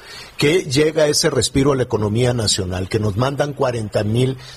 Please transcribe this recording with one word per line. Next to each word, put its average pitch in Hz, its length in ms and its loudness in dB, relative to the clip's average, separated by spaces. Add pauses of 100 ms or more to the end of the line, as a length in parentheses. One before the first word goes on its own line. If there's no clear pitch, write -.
(360)
que 175 280 2
llega 151 420 2
ese 151 240 2
respiro 135 420 2
a 135 40 2
la 127 80 0
economía 110 480 0
nacional, 95 560 -2
que 110 100 -2
nos 104 180 0
mandan 139 360 -2
cuarenta 120 500 -2
mil 123 340 0 (200)